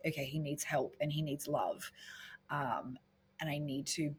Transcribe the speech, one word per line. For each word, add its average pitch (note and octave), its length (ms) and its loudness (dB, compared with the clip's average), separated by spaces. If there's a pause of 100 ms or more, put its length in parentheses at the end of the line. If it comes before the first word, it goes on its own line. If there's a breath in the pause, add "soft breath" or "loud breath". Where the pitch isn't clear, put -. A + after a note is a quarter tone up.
okay, D3+ 180 0
he C3+ 140 -2
needs D3 240 0
help C#3 380 2
and D3+ 100 2
he D3+ 100 2
needs C#3+ 280 0
love. - 420 0 (580 loud breath)
Um, B2+ 480 0 (440)
and D#3+ 100 0
I D3 80 2
need C#3 300 0
to D3 300 2